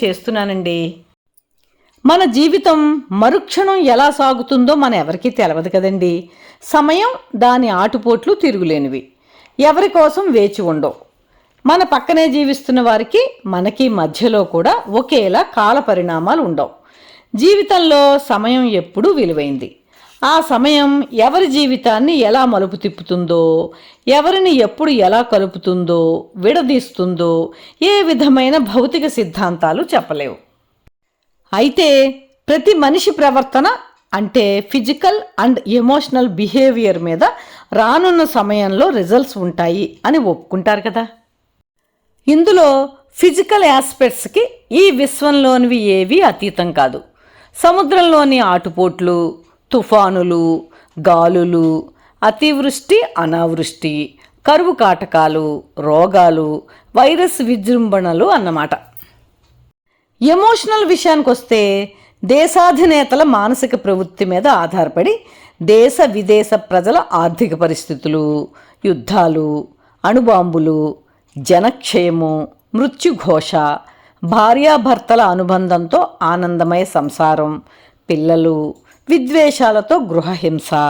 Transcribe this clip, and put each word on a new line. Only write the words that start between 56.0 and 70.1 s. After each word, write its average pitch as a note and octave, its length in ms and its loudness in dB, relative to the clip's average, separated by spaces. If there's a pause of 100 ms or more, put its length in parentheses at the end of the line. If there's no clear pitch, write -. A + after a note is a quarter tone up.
వైరస్ D#4 460 2
విజృంభణలు G#3 840 0
అన్నమాట. F3+ 460 -2 (1500)
ఎమోషనల్ G#4 640 2
విషయానికొస్తే B3 1080 0 (320)
దేశాధినేతల D4+ 960 4
మానసిక A#3+ 520 0
ప్రవృత్తి F#3+ 500 -4
మీద F#3 240 0
ఆధారపడి F3 720 0 (420)
దేశ A3 340 4 (100)
విదేశ G#3 480 0
ప్రజల G3+ 480 0 (100)
ఆర్థిక E3+ 420 -2
పరిస్థితులు, D#3 920 -4 (360)
యుద్ధాలు, D#3+ 840 -2 (360)
అణుబాంబులు, E3+ 920 0 (420)